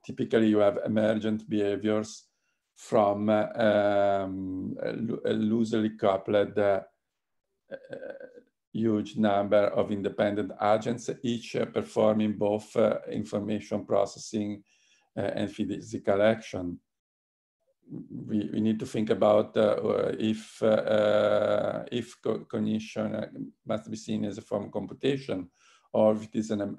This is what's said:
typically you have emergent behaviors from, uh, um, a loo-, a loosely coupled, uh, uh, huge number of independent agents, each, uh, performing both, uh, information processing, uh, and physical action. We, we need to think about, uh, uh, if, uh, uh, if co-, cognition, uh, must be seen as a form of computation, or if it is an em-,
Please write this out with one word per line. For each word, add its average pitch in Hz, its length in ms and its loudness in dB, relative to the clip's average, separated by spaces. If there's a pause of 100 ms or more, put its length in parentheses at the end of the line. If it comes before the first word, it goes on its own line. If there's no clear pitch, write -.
typically 113 440 2
you 107 100 6
have 101 260 4
emergent 107 640 0
behaviors 107 760 -2 (520)
from, 104 540 2
uh, 107 160 4 (100)
um, 98 1300 2
a 117 100 -4
loo-, 113 320 -4
a 110 80 0
loosely 110 580 2
coupled, 101 680 2
uh, 101 220 2 (920)
uh, - 40 -12 (960)
huge 107 440 0
number 104 520 2
of 98 220 -2
independent 101 640 -2 (100)
agents, 110 460 0 (140)
each, 120 340 -4
uh, 117 80 0
performing 107 680 0
both, 104 420 -2
uh, 107 220 4 (120)
information 107 760 -4
processing, 104 760 -2 (540)
uh, 95 60 -4
and 101 280 -2
physical 101 680 -2
action. 104 580 0 (1120)
We, - 640 -6
we 110 80 0
need 110 200 2
to - 60 -6
think 110 220 -4
about, 107 480 4
uh, 107 260 4
uh, 104 360 0
if, 110 440 -4
uh, 113 40 4
uh, 104 1200 2
if 120 300 -6
co-, 110 200 -4
cognition, 107 760 -4
uh, 107 120 -4 (400)
must 110 240 -6
be 113 60 -8
seen 107 300 -4
as 98 100 -6
a 104 60 -12
form 104 220 -4
of 101 80 -14
computation, 107 760 -4 (460)
or 110 180 6
if 107 120 -2
it - 100 -12
is 110 160 -2
an 104 100 -2
em-, 101 180 -4